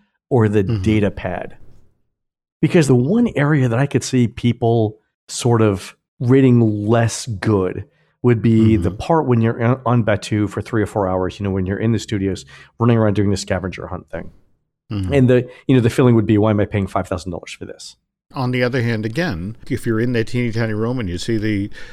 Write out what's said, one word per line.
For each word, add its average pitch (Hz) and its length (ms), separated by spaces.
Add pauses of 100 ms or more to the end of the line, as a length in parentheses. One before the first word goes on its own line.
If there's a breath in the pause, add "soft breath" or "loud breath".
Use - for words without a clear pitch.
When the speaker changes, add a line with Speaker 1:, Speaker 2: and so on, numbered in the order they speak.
(300)
Speaker 1:
or 113 200
the 104 140
Speaker 2:
Mm-hmm. 104 200
Speaker 1:
datapad. 101 720 (1080)
Because 160 260
the 135 80
one 190 400
area 143 320
that 113 120
I 143 60
could 131 180
see 123 240
people 117 720 (280)
sort 117 340
of 101 340 (240)
rating 120 680
less 117 400
good 101 580 (380)
would 120 180
be 110 320
Speaker 2:
Mm-hmm. 95 100
Speaker 1:
the 92 80
part 151 360
when 120 140
you're 117 220
on, 120 220
on 120 180
Batuu 104 460
for - 120
three 110 200
or 101 60
four 101 200
hours, 92 320
you 101 40
know, 98 80
when 95 140
you're 98 140
in 113 120
the 107 80
studios 95 460 (340 loud breath)
running 117 180
around 107 160
doing 101 160
the 98 80
scavenger 92 500
hunt 90 220
thing. 85 220 (600)
Speaker 2:
Mm-hmm. 98 220
Speaker 1:
And 131 160
the, 123 200 (180 loud breath)
you 131 80
know, 123 60
the 117 80
feeling 123 260
would 110 100
be, 107 120
"Why 104 140
am 104 80
I 98 60
paying 98 220
five 92 200
thousand 90 240
dollars - 200
for - 140
this?" - 300 (380)
Speaker 2:
On 127 180
the 127 120
other 123 180
hand, 113 240
again, 110 500 (140)
if - 160
you're 110 160
in 123 120
that 113 140
teeny 123 240
tiny 113 220
room 117 260
and 104 100
you 87 80
see 113 200
the, 104 320 (240 loud breath)